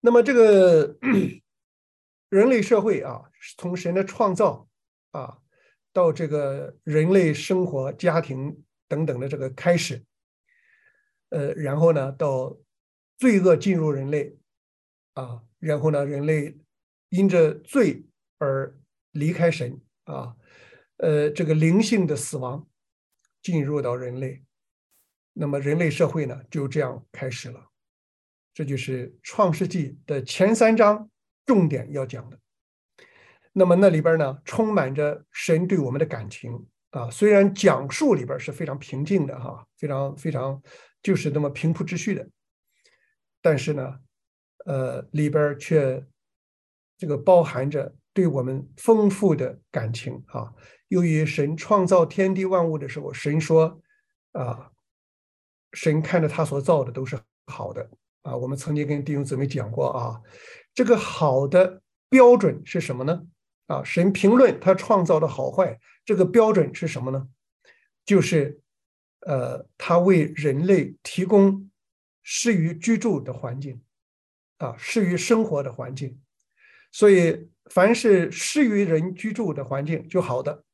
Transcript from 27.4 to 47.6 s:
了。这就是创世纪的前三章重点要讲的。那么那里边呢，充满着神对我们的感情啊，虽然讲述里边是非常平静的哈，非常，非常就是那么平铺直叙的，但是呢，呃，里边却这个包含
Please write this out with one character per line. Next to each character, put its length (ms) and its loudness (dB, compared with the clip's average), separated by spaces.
了。 140 -20
这 100 -10
就 140 -6
是 460 -8
创 280 0
世 160 -2
纪 380 -6
的 180 -6
前 320 2
三 220 4
章 320 4
重 200 4
点 260 -4
要 120 -6
讲 240 -14
的。 100 -20
那 100 6
么 100 6
那 140 8
里 140 4
边 160 2
呢， 260 -2
充 260 -2
满 240 0
着 360 -4
神 360 -2
对 120 0
我 120 -2
们 80 -4
的 60 2
感 240 -10
情 380 -14
啊， 200 -10
虽 200 2
然 240 6
讲 360 2
述 240 2
里 120 -4
边 120 -6
是 140 -12
非 140 -8
常 120 -10
平 240 -10
静 240 0
的 140 -10
哈， 260 -14
非 100 -8
常， 260 -6
非 160 -8
常 320 -6
就 140 0
是 140 -2
那 100 -2
么 100 -2
平 220 -2
铺 100 -4
直 140 -6
叙 180 -4
的， 140 -10
但 180 2
是 140 -4
呢， 260 -8
呃， 340 -6
里 160 0
边 300 0
却 480 0
这 120 -10
个 80 -2
包 260 6
含 260 -4